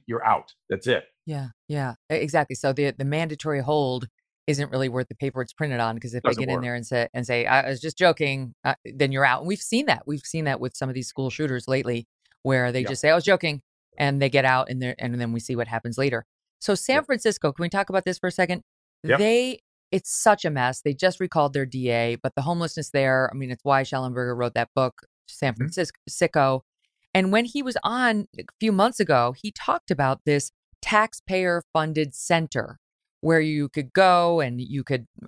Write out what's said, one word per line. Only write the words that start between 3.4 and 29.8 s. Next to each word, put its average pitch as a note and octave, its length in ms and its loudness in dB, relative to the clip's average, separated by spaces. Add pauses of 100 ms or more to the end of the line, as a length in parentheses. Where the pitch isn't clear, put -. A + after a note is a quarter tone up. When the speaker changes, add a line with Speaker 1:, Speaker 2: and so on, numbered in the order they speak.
Speaker 2:
hold B2+ 480 0 (380)
isn't C#3+ 240 -2
really C3 180 -2
worth B2 180 -4
the - 80 -16
paper C3 260 -4
it's A#2 120 -8
printed C#3 260 -4
on, A2+ 200 -2
'cause A2+ 140 -10
if A#2+ 100 -6
they B2+ 80 2
Speaker 1:
Doesn't A2+ 100 -2
Speaker 2:
get C3 80 -2
in B2+ 60 0
Speaker 1:
work. B2+ 80 -4
Speaker 2:
there B2 120 -4
and A#2+ 100 -10
say, A#2+ 280 0
and B2 120 -4
say, A#2+ 200 0
"I C3+ 240 2
was C3 100 -6
just D3+ 180 -8
joking," C#3 560 0 (120)
uh, C3+ 180 0
then C3 300 0
you're C3+ 100 2
out. B2+ 160 4
And E3 80 -6
we've G#3 140 -2
seen C#4 240 0
that. F#3 200 0
We've C#3+ 200 -4
seen D#3+ 200 -4
that C3+ 140 0
with B2 160 -6
some C3 140 -4
of B2+ 60 -6
these B2+ 120 -6
school C3+ 220 -4
shooters C3 380 -4
lately, B2 400 -2 (360)
where B2+ 300 2
they B2+ 80 0
Speaker 1:
Yeah. B2 80 -2
Speaker 2:
just C3 100 -4
say, D3 100 4
"I D#3+ 60 8
was E3+ 80 2
joking," E3 380 2 (360)
and C#3 240 2
they C#3 80 4
get C3+ 140 4
out, C3 260 4
and B2+ 120 -4
they're, B2+ 180 -4
and A#2+ 220 -4
then A#2 100 -2
we A#2 80 -2
see A#2+ 160 -6
what A#2 140 -2
happens A#2 280 -6
later. B2 280 0 (340)
So G3+ 160 0
San C4 200 0
Speaker 1:
Yep. D4+ 100 2
Speaker 2:
Francisco, G#3+ 480 0
can E3+ 100 -6
we F3 60 -2
talk G3 200 -2
about F#3+ 140 0
this F#3 160 -4
for - 80 -2
a F3+ 40 0
second? F3+ 320 0 (400)
Speaker 1:
Yep. C#3+ 160 4
Speaker 2:
They, A#3+ 420 2 (300)
it's - 200 -2
such - 340 4
a E3 40 0
mess. C3 320 -2
They D3 120 0
just F3+ 260 0
recalled D3+ 340 2
their C#3 120 0
D B2+ 240 -4
A, A#2 260 2
but B2+ 200 -6
the D3 60 -2
homelessness E3 480 -4
there, C3 420 2
I - 40 -14
mean, C3+ 160 -8
it's B2 120 -10
why C3+ 200 4
Shellenberger B2 540 -4
wrote A#2+ 180 -2
that A#2 200 0
book, C3 260 0 (260)
San - 260 -4
Speaker 1:
Mm-hmm. C#3+ 160 -2
Speaker 2:
Francisco. - 960 0 (500)
And F#3+ 180 2
when A3+ 140 4
he C#4 180 -6
was B3 200 -6
on A3+ 440 0 (100)
a - 60 -12 (160)
few A3 120 2
months G3+ 280 2
ago, B2+ 360 2
he G#3 160 -10
talked - 380 -4